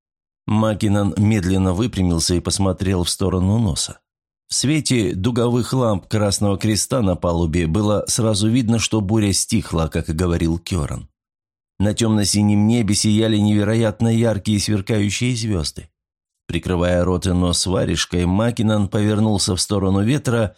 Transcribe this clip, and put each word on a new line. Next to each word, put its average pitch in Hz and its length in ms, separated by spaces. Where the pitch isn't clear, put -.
Маккинон 104 720
медленно 95 560
выпрямился 90 640
и 85 40
посмотрел 92 640
в - 40
сторону 92 480
носа. 98 420
В - 40
свете 123 600
дуговых 120 580
ламп 113 340
Красного 101 520
Креста 110 420
на 92 140
палубе 85 500
было 104 420
сразу 107 420
видно, 117 280
что 107 240
буря 101 320
стихла, 82 540
как 82 220
и 82 40
говорил 85 460
Кёран. 71 500
На 101 140
тёмно-синем 104 720
небе 113 260
сияли 110 440
невероятно 104 720
яркие 110 520
сверкающие 107 760
звёзды. 107 540
Прикрывая 87 580
рот 90 220
и 90 60
нос 90 340
варежкой, 87 600
Маккинон 107 640
повернулся 104 640
в 87 60
сторону 98 420
ветра 120 540